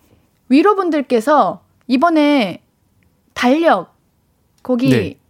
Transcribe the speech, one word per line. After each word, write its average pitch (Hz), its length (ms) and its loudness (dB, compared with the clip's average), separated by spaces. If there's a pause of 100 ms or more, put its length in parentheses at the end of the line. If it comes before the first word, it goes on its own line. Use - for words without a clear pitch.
(480)
위로분들께서 294 1120 0 (260)
이번에 285 760 0 (720)
달력 254 600 0 (680)
거기에 247 560 -2 (120)